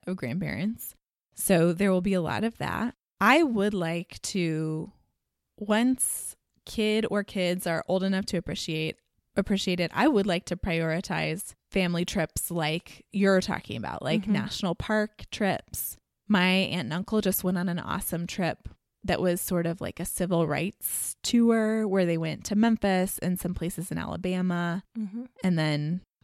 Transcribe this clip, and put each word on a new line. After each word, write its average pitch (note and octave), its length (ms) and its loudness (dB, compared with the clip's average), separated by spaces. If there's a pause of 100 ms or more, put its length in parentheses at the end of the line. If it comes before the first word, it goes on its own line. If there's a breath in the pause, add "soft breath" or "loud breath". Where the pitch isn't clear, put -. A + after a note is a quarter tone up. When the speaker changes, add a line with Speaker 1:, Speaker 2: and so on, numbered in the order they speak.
Speaker 1:
of F#3 100 -4
grandparents. E3 800 -4 (400)
So F3 400 4
there G3 180 2
will F#3 80 4
be F#3+ 140 2
a F3+ 80 2
lot - 220 -2
of A3+ 140 -2
that. G#3 360 -4 (260)
I C4 220 6
would G#3 320 2
like E3+ 480 -4
to, D#3+ 680 -2 (680)
once A3+ 800 0 (280)
kid G#3+ 460 0
or G3+ 140 0
kids F3+ 420 -2
are E3 220 -2
old F#3 140 2
enough F#3+ 240 0
to - 120 -2
appreciate, D#3+ 580 -4 (400)
appreciate F#3+ 440 0
it, E3+ 140 0
I A#3+ 140 4
would G#3 180 4
like F3+ 200 0
to F3 100 -4
prioritize E3 1000 -2 (160)
family F3 340 0
trips - 460 -2
like E3 640 -4
you're G3 280 6
talking - 360 -4
about, - 260 -8
like D#3+ 200 0
Speaker 2:
Mm-hmm. G#3 100 0
Speaker 1:
national - 420 -2
park - 560 -2
trips. - 640 -4 (320)
My F#3 180 4
aunt F#3 380 2
and - 80 -6
uncle G3 280 -2
just F#3+ 240 0
went F#3 140 0
on F3+ 100 -2
an F3 100 -2
awesome F3 480 -4
trip - 420 -4 (360)
that F#3+ 160 0
was F3+ 200 2
sort E3+ 260 0
of E3+ 140 -4
like - 200 -8
a F3+ 40 -6
civil E3+ 420 0
rights - 760 -4
tour A3 640 4
where F#3+ 180 4
they E3+ 120 2
went D#3+ 260 -4
to G#3+ 120 -2
Memphis G3+ 640 2
and F3+ 200 -2
some F3+ 160 -4
places F3 360 -6
in E3 80 -4
Alabama F3+ 840 -2 (160)
Speaker 2:
Mm-hmm. A3 260 -6 (200)
Speaker 1:
and F3+ 140 4
then D#3 420 0 (240)